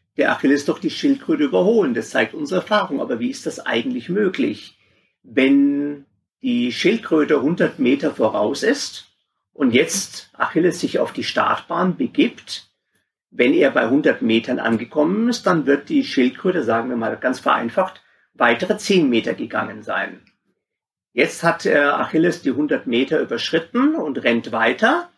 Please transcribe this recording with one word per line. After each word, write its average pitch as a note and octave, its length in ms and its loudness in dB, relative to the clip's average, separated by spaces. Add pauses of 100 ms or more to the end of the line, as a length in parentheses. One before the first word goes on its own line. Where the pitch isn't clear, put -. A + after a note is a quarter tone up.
(160)
der - 160 2
Achilles C#3+ 320 2
doch D#3 140 -2
die D#3+ 120 -4
Schildkröte D3 540 0
überholen. F3+ 500 2
Das A2 160 -6
zeigt A2 240 -2
unsere D#3+ 260 -4
Erfahrung. F#3+ 400 -2
Aber A#2 180 -4
wie B2 120 -4
ist - 160 -10
das - 140 -8
eigentlich A#2+ 480 -4
möglich, F3+ 680 -2 (460)
wenn C#3 840 2 (380)
die A#2+ 300 -2
Schildkröte D#3 680 2
hundert D#3+ 380 0
Meter C#3 360 2
voraus A2 480 0
ist - 440 -2 (460)
und C3 200 2
jetzt - 600 0
Achilles E3+ 460 0
sich - 180 -2
auf - 140 0
die - 120 -6
Startbahn - 720 -2
begibt? - 720 -2 (640)
Wenn B2 240 2
er C#3 160 4
bei A#2 180 0
hundert C#3 320 2
Metern A#2 380 0
angekommen D#3 720 0
ist, - 160 -2
dann E3 180 2
wird C#3 240 0
die C#3 160 2
Schildkröte, C#3+ 580 0
sagen A2+ 280 -2
wir B2 60 -4
mal A2+ 200 -4
ganz - 240 -4
vereinfacht, - 640 -2 (320)
weitere B2 420 0
zehn F3 320 2
Meter A#2 240 0
gegangen G#2+ 500 -6
sein. G2 380 -6 (920)
Jetzt C#3 280 -2
hat, - 240 0
äh, D3+ 120 4
Achilles D#3 640 2
die C3+ 100 0
hundert C#3 340 -2
Meter C3 340 0
überschritten E3 720 0
und D#3 280 -4
rennt A#2+ 300 0
weiter. E3 640 0